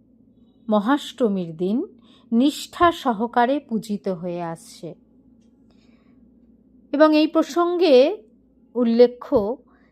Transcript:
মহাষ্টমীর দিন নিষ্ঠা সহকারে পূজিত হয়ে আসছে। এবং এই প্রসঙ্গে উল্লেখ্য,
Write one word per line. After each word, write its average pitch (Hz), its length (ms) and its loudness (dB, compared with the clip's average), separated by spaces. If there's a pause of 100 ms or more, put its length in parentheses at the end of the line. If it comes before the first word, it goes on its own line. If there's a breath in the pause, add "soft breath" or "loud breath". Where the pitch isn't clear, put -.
(680)
মহাষ্টমীর 202 880 -2
দিন 214 300 -4 (440 soft breath)
নিষ্ঠা 285 600 0
সহকারে 240 680 -2
পূজিত 214 480 -8
হয়ে 175 340 -8
আসছে। 165 540 -14 (2000 soft breath)
এবং 302 260 4
এই 311 100 2
প্রসঙ্গে 330 960 2 (520)
উল্লেখ্য, 240 800 0 (340 soft breath)